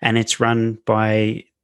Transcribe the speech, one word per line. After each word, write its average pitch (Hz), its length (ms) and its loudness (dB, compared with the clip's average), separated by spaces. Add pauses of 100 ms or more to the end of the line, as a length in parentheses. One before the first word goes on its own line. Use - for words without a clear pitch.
And 113 160 0
it's - 220 -2
run 117 460 0
by 107 600 0 (180)